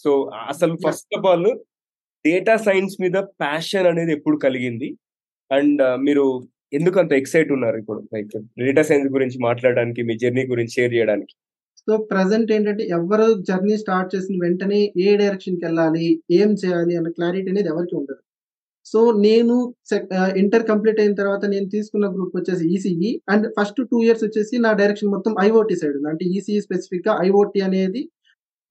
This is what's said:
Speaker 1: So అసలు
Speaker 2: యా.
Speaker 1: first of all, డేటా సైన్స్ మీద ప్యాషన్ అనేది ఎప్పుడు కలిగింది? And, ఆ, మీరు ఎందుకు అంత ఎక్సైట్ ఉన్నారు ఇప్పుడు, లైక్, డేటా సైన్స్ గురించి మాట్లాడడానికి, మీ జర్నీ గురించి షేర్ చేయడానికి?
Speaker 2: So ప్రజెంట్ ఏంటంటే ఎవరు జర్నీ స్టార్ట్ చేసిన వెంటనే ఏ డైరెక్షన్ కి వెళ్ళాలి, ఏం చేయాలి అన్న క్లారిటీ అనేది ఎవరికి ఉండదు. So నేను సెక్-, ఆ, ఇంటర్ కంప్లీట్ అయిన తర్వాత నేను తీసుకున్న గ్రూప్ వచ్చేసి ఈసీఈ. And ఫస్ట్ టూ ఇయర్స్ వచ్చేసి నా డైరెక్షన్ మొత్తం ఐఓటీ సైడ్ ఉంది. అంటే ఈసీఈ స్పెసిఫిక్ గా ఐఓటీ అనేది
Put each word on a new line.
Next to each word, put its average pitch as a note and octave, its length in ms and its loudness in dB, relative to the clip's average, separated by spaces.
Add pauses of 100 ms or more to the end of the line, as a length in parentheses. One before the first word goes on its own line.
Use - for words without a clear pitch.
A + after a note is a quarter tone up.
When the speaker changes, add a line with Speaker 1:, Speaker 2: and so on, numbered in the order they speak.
Speaker 1:
So C#3 220 0 (180)
అసలు E3 240 -2
Speaker 2:
యా. E3 180 -4
Speaker 1:
first F#3+ 280 -6
of G3 120 2
all, F3+ 280 2 (680)
డేటా F3+ 300 2
సైన్స్ G3 460 0
మీద F3+ 100 0
ప్యాషన్ F3+ 760 -2
అనేది E3 260 0
ఎప్పుడు D3+ 240 0
కలిగింది? C3 600 -4 (600)
And, D3 240 2
ఆ, B2+ 140 2
మీరు C3+ 460 0 (300)
ఎందుకు F3 280 2
అంత D#3+ 120 2
ఎక్సైట్ D3 400 2
ఉన్నారు A#2+ 240 -2
ఇప్పుడు, G#2+ 380 -10
లైక్, G#2 220 -8
డేటా B2 460 0
సైన్స్ C#3+ 300 2
గురించి C3 260 -2
మాట్లాడడానికి, A#2+ 640 0
మీ A2+ 160 -4
జర్నీ B2 280 0
గురించి A#2+ 240 -4
షేర్ B2 240 0
చేయడానికి? A2 400 0 (560)
Speaker 2:
So G#3+ 120 2
ప్రజెంట్ G#3 500 0
ఏంటంటే G#3 320 0
ఎవరు G3 580 0
జర్నీ G3 340 -2
స్టార్ట్ F#3 380 -4
చేసిన F#3+ 280 -6
వెంటనే G3+ 540 0
ఏ G3 200 4
డైరెక్షన్ G3 400 -2
కి E3+ 80 -6
వెళ్ళాలి, E3 680 0
ఏం G3 220 4
చేయాలి F3 440 -2
అన్న E3 120 -4
క్లారిటీ F3+ 420 -4
అనేది F#3+ 180 -2
ఎవరికి F3 280 -4
ఉండదు. C#3 220 -8 (760)
So A3+ 240 4
నేను A#3 540 4 (120)
సెక్-, G3+ 280 -4
ఆ, F#3+ 120 2
ఇంటర్ G3 400 2
కంప్లీట్ G#3+ 340 2
అయిన G#3 140 4
తర్వాత G3 300 -2
నేను G3+ 240 -2
తీసుకున్న G#3 460 -4
గ్రూప్ F#3 220 -6
వచ్చేసి E3+ 380 -2
ఈసీఈ. F#3+ 460 -2 (140)
And A3 160 2 (100)
ఫస్ట్ G#3 300 -2
టూ A#3 120 2
ఇయర్స్ A3+ 220 4
వచ్చేసి G#3+ 340 -2
నా A3+ 140 4
డైరెక్షన్ G3+ 360 2
మొత్తం G3 320 -2
ఐఓటీ G#3+ 360 4
సైడ్ D3 200 -4
ఉంది. C#3+ 120 -4
అంటే D#3+ 160 -6
ఈసీఈ G3+ 360 -2
స్పెసిఫిక్ F#3 480 -4
గా G#3+ 140 0
ఐఓటీ G3 380 2
అనేది F#3+ 500 -2 (600)